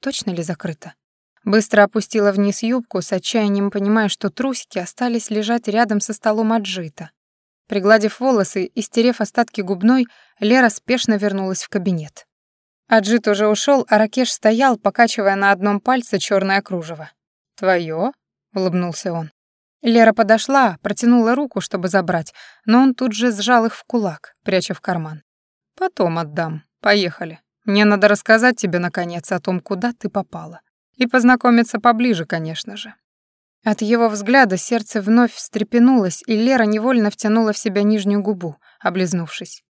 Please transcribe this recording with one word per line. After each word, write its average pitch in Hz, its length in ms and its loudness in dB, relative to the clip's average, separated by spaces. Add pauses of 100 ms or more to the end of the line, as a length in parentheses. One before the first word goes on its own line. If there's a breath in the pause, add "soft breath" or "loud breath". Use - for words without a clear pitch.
Точно - 300 -6
ли 170 120 -6
закрыта? 160 500 -10 (500)
Быстро 208 400 4
опустила 202 480 0
вниз 202 320 0
юбку, 233 380 -4
с - 100 -6
отчаянием 202 600 0
понимая, 208 380 0
что - 200 -6
трусики - 500 -6
остались 233 500 -6
лежать 226 380 -2
рядом 214 320 0
со 214 140 -6
столом 220 400 0
Аджита. 185 580 -6 (560)
Пригладив 208 520 2
волосы 208 460 0
и - 160 -8
стерев 233 400 0
остатки 226 400 -4
губной, 214 460 2 (320 soft breath)
Лера 233 300 4
спешно 233 480 -2
вернулась 190 460 -4
в - 60 -14
кабинет. 175 580 -6 (600)
Аджит 220 400 2
уже 208 200 2
ушёл, 247 420 2
а 214 80 4
Ракеш 226 340 0
стоял, 226 460 2
покачивая 202 580 0
на 196 160 2
одном 202 280 0
пальце 247 400 -2
чёрное 196 420 0
кружево. 160 480 -10 (460)
«Твоё?» — 175 560 -2 (420)
улыбнулся 180 580 -4
он. 165 200 -8 (500)
Лера 226 320 6
подошла, 220 680 2
протянула 233 540 2
руку, 262 260 -4
чтобы 180 260 -6
забрать, 175 460 -2 (320 loud breath)
но 233 160 4
он 269 120 4
тут 240 200 -4
же 233 180 0
сжал 220 340 2
их 226 100 -4
в - 100 -18
кулак, 202 580 -6
пряча 185 300 -2
в - 80 -12
карман. 156 420 -6 (520)
«Потом 180 440 -2
отдам. 160 440 -8 (180)
Поехали. 175 580 -2 (260)
Мне 208 200 2
надо 208 220 4
рассказать 220 500 2
тебе, 175 200 -2
наконец, 175 540 -6
о 180 80 -2
том, 185 200 -4
куда 202 340 -6
ты 208 160 -10
попала. 170 520 -10 (340)
И 247 120 -2
познакомиться 240 720 2
поближе, 226 460 0
конечно 160 520 -8
же». - 160 -18 (720)
От 214 180 -2
его 233 280 2
взгляда 208 480 2
сердце 220 440 -4
вновь 226 320 4
встрепенулось, 233 960 2
и 226 80 0
Лера 233 280 2
невольно 214 460 2
втянула 214 420 0
в 208 60 -4
себя 202 240 -2
нижнюю 202 400 0
губу, 180 360 -6 (220 soft breath)
облизнувшись. 175 840 -4 (100)